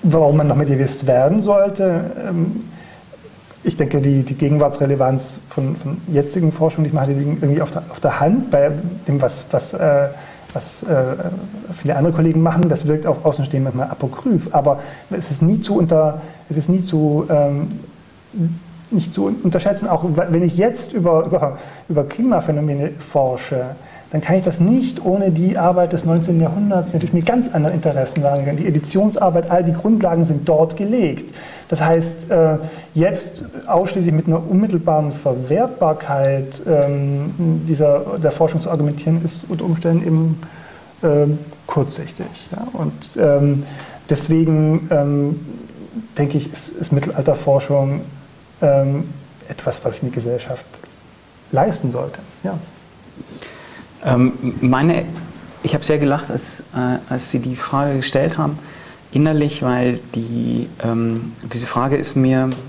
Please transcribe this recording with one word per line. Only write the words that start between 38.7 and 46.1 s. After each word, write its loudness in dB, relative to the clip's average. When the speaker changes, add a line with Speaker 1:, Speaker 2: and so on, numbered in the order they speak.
Speaker 1:
ist -6
unter -6
Umständen 0
eben, 2
ähm, 2
kurzsichtig. -6
Ja? -10
Und, -6
ähm, 4
deswegen, 2
ähm, 0